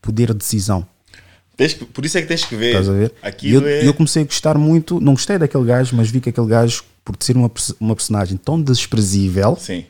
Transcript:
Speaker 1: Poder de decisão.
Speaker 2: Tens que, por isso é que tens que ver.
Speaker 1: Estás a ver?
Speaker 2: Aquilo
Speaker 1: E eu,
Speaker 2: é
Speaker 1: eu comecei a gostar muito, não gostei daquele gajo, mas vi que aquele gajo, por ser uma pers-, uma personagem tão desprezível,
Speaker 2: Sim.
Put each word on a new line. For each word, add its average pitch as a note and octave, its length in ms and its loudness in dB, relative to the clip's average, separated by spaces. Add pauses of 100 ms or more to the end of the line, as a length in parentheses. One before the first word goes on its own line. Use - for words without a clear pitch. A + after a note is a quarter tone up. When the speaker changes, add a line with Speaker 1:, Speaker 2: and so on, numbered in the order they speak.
Speaker 1:
Poder A2 260 0
de A2+ 80 0
decisão. G2 500 -2 (720)
Speaker 2:
Tens D3+ 160 2
que, - 120 -12
por C#3+ 200 -10
isso D#3+ 120 -2
é E3+ 40 0
que D#3 60 -10
tens E3 180 -4
que A#2+ 100 -10
ver. A2 120 -2
Speaker 1:
Estás G2 200 2
a G2 60 2
ver? G#2 180 0 (100)
Speaker 2:
Aquilo B2+ 460 0
Speaker 1:
E D3 40 0 (100)
eu, D3+ 40 2
Speaker 2:
é - 20 6
Speaker 1:
eu C#3+ 60 4
comecei D#3 300 0
a - 20 0
gostar D3+ 320 -2
muito, D#3+ 440 2
não C#3 120 4
gostei G3 240 -2
daquele C#3+ 280 0
gajo, B2 300 0
mas A2+ 140 2
vi B2 120 -2
que B2 80 -4
aquele A#2 180 -2
gajo, A#2 360 2 (200)
por - 160 -10
ser B2 160 0
uma A#2+ 140 4
pers-, - 300 -6
uma A2 160 0
personagem F#2+ 420 -4
tão D#3+ 240 -2
desprezível, G2+ 960 0
Speaker 2:
Sim. F2+ 300 -10